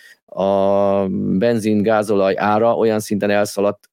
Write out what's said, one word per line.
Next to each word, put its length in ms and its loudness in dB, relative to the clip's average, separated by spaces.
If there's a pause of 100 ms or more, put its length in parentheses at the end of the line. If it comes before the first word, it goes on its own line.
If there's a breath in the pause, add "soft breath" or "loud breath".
(260 loud breath)
a 840 0
benzin, 720 0
gázolaj 560 0
ára 380 2
olyan 240 0
szinten 300 -2
elszaladt, 640 -2